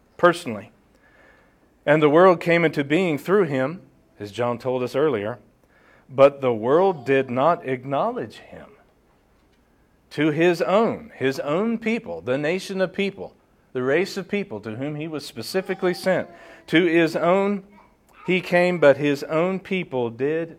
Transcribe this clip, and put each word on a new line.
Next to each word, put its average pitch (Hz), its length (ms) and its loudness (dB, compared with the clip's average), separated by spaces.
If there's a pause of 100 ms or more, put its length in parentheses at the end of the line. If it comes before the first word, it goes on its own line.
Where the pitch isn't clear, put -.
(160)
personally. 131 540 0 (1160)
"And 151 160 4
the 147 80 6
world 175 300 6
came 170 240 2
into 147 200 0
being 156 320 0
through 185 280 0
him," 143 380 -4 (360)
as 101 140 -10
John 120 260 -2
told 127 240 -4
us 127 140 -4
earlier, 120 420 -2 (720)
"but 139 320 6
the 127 120 0
world 139 520 2
did 135 260 0
not 147 380 0
acknowledge 139 720 -6
him." - 280 -20 (1400)
To 151 200 0
his 165 320 2
own, 180 520 0
his 135 240 -2
own 185 400 -2
people, 220 420 -6
the 123 180 -2
nation 185 420 -4
of 185 120 -2
people, 190 440 -6 (360)
the 127 100 -4
race 165 340 0
of 185 100 -10
people 196 340 -6
to 107 160 -10
whom 147 200 -8
he 151 100 -8
was 156 180 -10
specifically 185 680 -4
sent, 170 340 -2 (400)
to 165 180 4
his 165 280 2
own 190 480 0 (640)
he 180 140 0
came, 180 380 2
but 143 180 6
his 143 280 0
own 180 360 -2
people 131 500 -4
did 160 480 -4